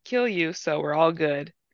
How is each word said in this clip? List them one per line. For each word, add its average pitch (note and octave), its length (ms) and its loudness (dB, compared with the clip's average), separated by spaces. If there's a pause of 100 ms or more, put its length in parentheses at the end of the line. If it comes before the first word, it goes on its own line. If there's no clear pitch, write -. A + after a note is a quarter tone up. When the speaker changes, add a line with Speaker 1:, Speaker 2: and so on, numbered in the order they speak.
Speaker 1:
kill B3 240 0
you, E3+ 240 0
so D#3 280 -2
we're D3 140 -2
all E3 180 4
good. D3+ 460 -2
Speaker 2:
<laughs> - 40 -20 (120)